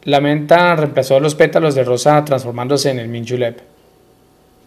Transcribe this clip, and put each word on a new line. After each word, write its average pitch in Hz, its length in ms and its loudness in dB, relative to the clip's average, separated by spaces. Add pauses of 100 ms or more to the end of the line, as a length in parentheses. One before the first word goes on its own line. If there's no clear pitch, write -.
la 143 180 2
menta 156 540 2
reemplazó 135 440 0
los 147 140 0
pétalos 160 400 2
de 131 100 0
rosa 147 400 2
transformándose 131 680 -2
en 127 100 -4
el 113 80 -10
mint 117 200 -10
julep, 120 320 -4 (1080)